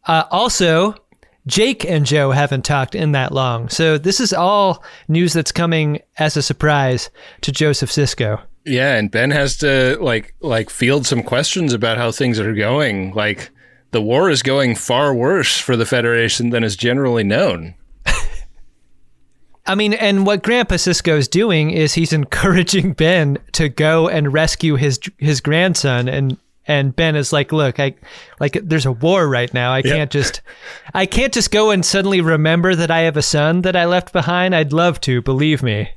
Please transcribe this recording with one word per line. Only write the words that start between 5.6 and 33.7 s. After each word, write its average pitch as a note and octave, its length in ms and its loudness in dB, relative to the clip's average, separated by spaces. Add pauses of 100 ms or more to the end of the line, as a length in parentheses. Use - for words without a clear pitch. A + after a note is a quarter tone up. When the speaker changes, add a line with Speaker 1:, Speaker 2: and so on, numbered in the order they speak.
Speaker 1:
as D3+ 200 0
a C#3+ 40 -2
surprise C#3 680 0 (320)
to C#3+ 100 -4
Joseph C#3+ 380 0
Sisko. A#2+ 500 -2 (240)
Speaker 2:
Yeah, C3 320 0
and G#2 140 0
Ben B2 200 0
has C#3+ 280 0
to, C3+ 420 2
like, A#2 400 -2
like, A2+ 300 -2
field C3 360 0
some A#2+ 160 -2
questions D3 520 -2
about A2+ 240 0
how A#2 140 -2
things A#2+ 280 -2
are G#2+ 140 -2
going. G#2 580 -2
Like, G#2 380 -4 (400)
the A#2 120 0
war C#3 280 2
is C3 120 0
going C3 320 0
far C3+ 400 0
worse C3+ 440 0
for B2+ 180 0
the A2+ 100 0
Federation A#2 640 0
than A#2 140 0
is G#2 120 -2
generally A#2+ 480 0
known. G2 500 0 (320)
<laughs> - 80 2 (1500)
Speaker 1:
I F#3+ 80 -2
mean, G#3 200 0
and G3 320 2
what G3+ 160 2
Grandpa A3+ 340 0
Sisko's D#3 520 0
doing E3+ 420 2
is D#3 240 0
he's E3 180 0
encouraging F3 840 0
Ben D#3 440 2 (140)
to D#3 160 0
go D#3+ 400 2
and D3+ 240 0
rescue D#3 440 0
his, C3+ 220 0 (200)
his C#3+ 220 0
grandson, C#3+ 680 0
and, C3+ 280 -2 (300)
and C#3 280 0
Ben D#3+ 220 0
is C#3+ 160 -2
like, C#3+ 200 0
"Look, D3 280 0
I, C#3 140 0 (460)
like, C#3+ 220 -2
there's D#3 240 0
a C3 60 0
war D#3+ 360 2
right B2 260 -2
now. B2 180 0
I C3 60 0
Speaker 2:
Yep. C3+ 60 -2
Speaker 1:
can't D3 260 0
just, - 320 -2 (520)
I F#3+ 120 0
can't B3 260 0
just - 180 0
go G#3+ 200 4
and F#3 140 2
suddenly G3 360 0
remember E3 540 2
that E3 160 0
I E3 100 2
have E3 160 0
a D3 60 0
son D#3+ 400 2
that F#3 140 0